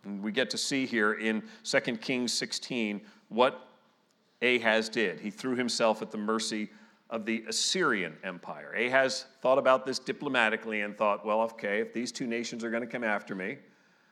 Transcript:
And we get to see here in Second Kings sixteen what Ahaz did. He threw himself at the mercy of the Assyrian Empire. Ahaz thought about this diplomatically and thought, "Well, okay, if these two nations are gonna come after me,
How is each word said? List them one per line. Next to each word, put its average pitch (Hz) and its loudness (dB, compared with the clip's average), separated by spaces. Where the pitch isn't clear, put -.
And 101 -8
we 107 -2
get 123 2
to - -4
see 131 -2
here 110 4
in 110 0
Second 127 0
Kings 123 -2
sixteen 110 -4
what 120 2
Ahaz 113 4
did. 101 0
He 104 -6
threw 127 -4
himself 117 2
at 110 -8
the 113 -8
mercy 107 -2
of 113 -6
the 113 -2
Assyrian 110 0
Empire. 82 -10
Ahaz 123 2
thought 135 6
about 131 6
this 131 -2
diplomatically 113 0
and 104 -6
thought, 107 2
"Well, 107 2
okay, 107 -2
if 113 -4
these 120 -4
two 135 -6
nations 117 -4
are 117 -4
gonna 117 -2
come 120 -6
after 104 -2
me, 98 -6